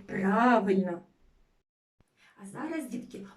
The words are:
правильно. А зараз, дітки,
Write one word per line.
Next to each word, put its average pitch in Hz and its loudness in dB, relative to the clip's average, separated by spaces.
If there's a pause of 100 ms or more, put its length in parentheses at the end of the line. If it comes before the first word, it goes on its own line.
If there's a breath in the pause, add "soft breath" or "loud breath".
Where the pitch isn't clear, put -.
правильно. 196 2 (1400 soft breath)
А - -16
зараз, 285 -8
дітки, - -12